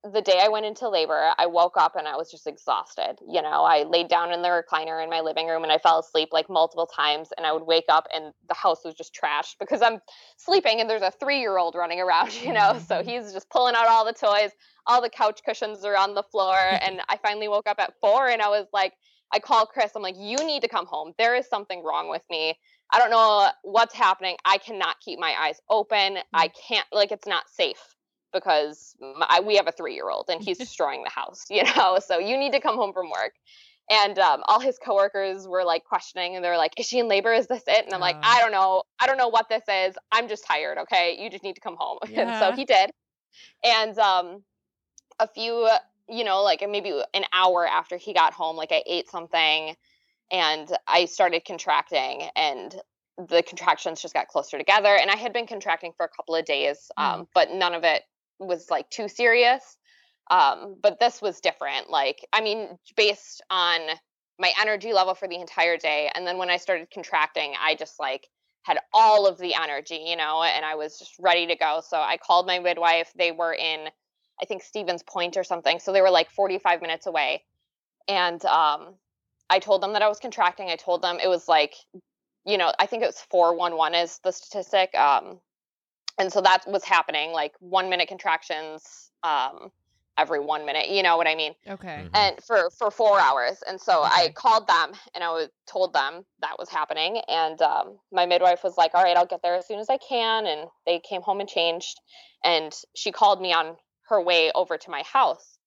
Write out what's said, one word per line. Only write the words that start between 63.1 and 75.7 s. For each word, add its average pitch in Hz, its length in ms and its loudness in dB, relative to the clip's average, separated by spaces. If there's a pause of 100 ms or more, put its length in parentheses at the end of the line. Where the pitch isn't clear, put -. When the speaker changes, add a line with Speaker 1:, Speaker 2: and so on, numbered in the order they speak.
Speaker 1:
on 175 320 2 (580)
my 180 200 0
energy 214 340 -2
level 185 220 2
for 196 120 -10
the 175 80 -8
entire 175 420 -2
day. 151 380 -2
And 185 100 -8
then 180 120 -4
when 185 120 -4
I 175 80 2
started 175 340 -4
contracting, 156 680 -4
I 156 160 0
just, - 240 -14
like, 139 300 -8 (340)
had 160 160 -2 (140)
all 214 340 6
of 175 100 2
the 180 160 -4
energy, 151 440 -4
you 160 180 -6
know, 156 260 -2
and 156 240 0
I 156 100 -4
was 156 220 -8
just - 220 -20
ready 175 280 4
to 170 100 0
go. 156 280 -2
So 165 140 -4
I 151 180 -2
called 180 300 2
my 185 120 -2
midwife. 170 560 0
They 170 180 0
were 165 200 -2
in, 156 360 -6 (520)
I - 40 -4
think, 190 180 -10
Stevens 180 400 -6
Point 175 320 -6
or 190 80 -2
something. 170 340 -2